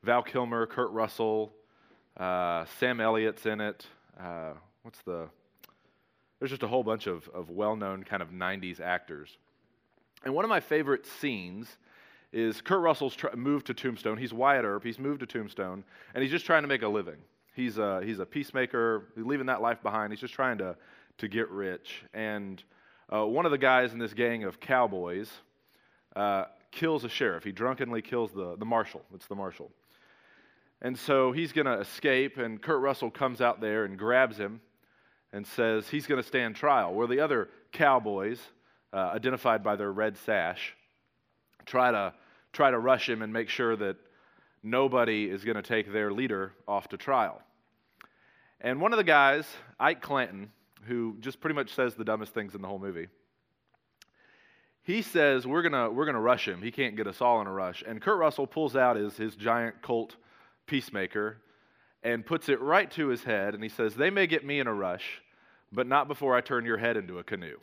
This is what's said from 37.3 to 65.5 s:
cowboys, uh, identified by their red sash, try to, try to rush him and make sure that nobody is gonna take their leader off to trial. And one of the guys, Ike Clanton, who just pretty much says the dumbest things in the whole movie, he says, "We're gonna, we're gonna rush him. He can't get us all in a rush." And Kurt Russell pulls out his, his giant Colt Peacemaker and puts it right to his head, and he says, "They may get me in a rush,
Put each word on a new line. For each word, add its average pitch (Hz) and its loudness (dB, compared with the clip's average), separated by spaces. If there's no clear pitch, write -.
cowboys, 113 2
uh, 95 0
identified 117 2
by 104 0
their 101 -2
red 104 -2
sash, 92 -2
try 127 4
to, 101 2
try 139 6
to 123 2
rush 120 4
him 113 -2
and 107 -8
make 113 -2
sure 113 0
that 101 -2
nobody 117 4
is 98 -4
gonna 107 -2
take 107 -2
their 104 0
leader 101 -2
off 101 -2
to 101 -10
trial. 120 0
And 127 0
one 202 2
of 233 2
the 202 4
guys, 147 6
Ike 156 2
Clanton, 107 -4
who 113 -4
just 131 -10
pretty 156 -2
much 135 -2
says 123 0
the 110 -6
dumbest 107 -2
things 101 -6
in 101 -8
the 95 -8
whole 98 -8
movie, 92 -6
he 208 0
says, 143 4
"We're 151 2
gonna, 135 2
we're 127 0
gonna 135 0
rush 120 4
him. 90 -6
He 117 -8
can't 127 -2
get 107 -2
us 98 -6
all 120 6
in 101 -4
a 98 -6
rush." 92 -4
And 110 -10
Kurt 202 2
Russell 147 2
pulls 143 0
out 123 6
his, 104 -2
his 110 -4
giant 117 0
Colt 117 -2
Peacemaker 107 -4
and 117 0
puts 160 -2
it 135 4
right 156 4
to 151 0
his 123 0
head, 104 0
and 104 -8
he 110 -6
says, 107 0
"They 139 4
may 196 4
get 156 0
me 143 -2
in 131 0
a 113 0
rush, 92 -4